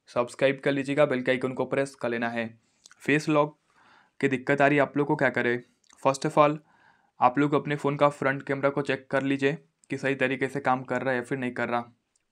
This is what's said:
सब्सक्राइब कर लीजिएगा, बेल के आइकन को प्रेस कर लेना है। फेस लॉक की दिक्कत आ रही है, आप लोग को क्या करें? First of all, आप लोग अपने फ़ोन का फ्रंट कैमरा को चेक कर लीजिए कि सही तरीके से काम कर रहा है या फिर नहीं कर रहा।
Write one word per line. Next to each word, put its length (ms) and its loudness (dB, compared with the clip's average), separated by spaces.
सब्सक्राइब 580 -2
कर 80 2
लीजिएगा, 340 0
बेल 160 0
के 80 0
आइकन 220 -2
को 120 -4
प्रेस 300 -2
कर 140 -6
लेना 200 -4
है। 300 -6
फेस 280 0
लॉक 300 2
की 80 2
दिक्कत 320 0
आ 60 6
रही 100 4
है, 60 4
आप 140 -2
लोग 100 0
को 100 0
क्या 140 2
करें? 320 -2
First 240 0
of 80 0
all, 200 6
आप 180 4
लोग 160 2
अपने 220 -2
फ़ोन 200 -2
का 120 4
फ्रंट 340 -2
कैमरा 280 -2
को 120 -2
चेक 280 -4
कर 120 0
लीजिए 360 0
कि 80 -6
सही 160 -2
तरीके 340 -2
से 120 -8
काम 220 0
कर 180 -4
रहा 100 -2
है 60 0
या 60 -4
फिर 160 -6
नहीं 140 -4
कर 160 -4
रहा। 160 -2